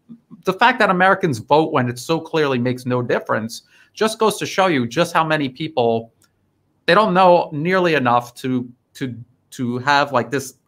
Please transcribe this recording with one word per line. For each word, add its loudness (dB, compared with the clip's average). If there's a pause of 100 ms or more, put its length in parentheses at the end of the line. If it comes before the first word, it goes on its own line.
(460)
the -2
fact 2
that 2
Americans 2
vote 2
when 0
it -8
so -4
clearly -2
makes -4
no -2
difference -4 (320)
just -2
goes 0
to -6
show 0
you 0
just -2
how 0
many -2
people, -2 (720)
they 4
don't 4
know 4
nearly 0
enough 0
to, -4 (240)
to, -8 (340)
to -6
have, 2
like, 0
this -6 (140)